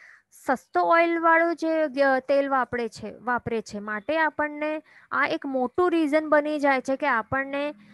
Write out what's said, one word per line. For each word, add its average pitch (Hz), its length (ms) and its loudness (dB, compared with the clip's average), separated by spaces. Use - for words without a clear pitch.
સસ્તો - 520 -2
ઓઇલવાળું 339 720 4
જે, 311 460 0
અ, 269 180 4
તેલ 277 300 0
વાપરે 247 400 -2
છે, 208 280 -14
વાપરે 226 440 -4
છે. 208 180 -12
માટે 214 380 -4
આપણને 302 640 -2
આ 277 160 0
એક - 180 -4
મોટું 269 460 0
રીઝન 311 380 0
બની 302 300 2
જાય 269 220 2
છે 269 140 -4
કે 285 120 -4
આપણને 269 680 -4